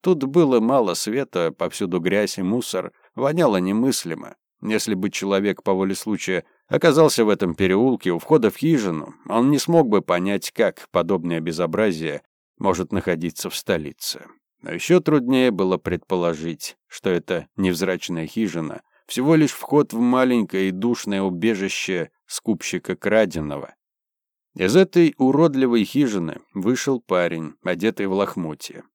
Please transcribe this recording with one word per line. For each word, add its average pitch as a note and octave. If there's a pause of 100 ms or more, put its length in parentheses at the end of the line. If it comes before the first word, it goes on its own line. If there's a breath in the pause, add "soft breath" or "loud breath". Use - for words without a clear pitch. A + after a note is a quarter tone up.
Тут E3
было C#3
мало A2+
света, G#2
повсюду F2
грязь F#2+
и G2
мусор, F#2 (240 soft breath)
воняло C3+
немыслимо. F#2+ (260)
Если G#2+
бы F#2+
человек G2
по G2
воле G2
случая F#2 (240)
оказался D3+
в G#2
этом F#2
переулке G2
у E2+
входа B2+
в -
хижину, G2+ (140)
он A#2+
не C#3+
смог E3
бы G2+
понять, F#2
как -
подобное E2+
безобразие E2 (340)
может F#2
находиться F2
в -
столице. - (360)
Но D#2+
ещё E3
труднее B2+
было F#2
предположить, E2+ (100)
что -
это F2
невзрачная F2+
хижина, E2 (240)
всего C#3+
лишь D3+
вход -
в A2+
маленькое A#2+
и -
душное G2+
убежище F#2 (160)
скупщика -
краденого. E2 (800)
Из F#2+
этой E3+
уродливой C3
хижины G#2 (140)
вышел A#2+
парень, E2+
одетый F#2+
в F#2+
лохмотья. F2+ (120)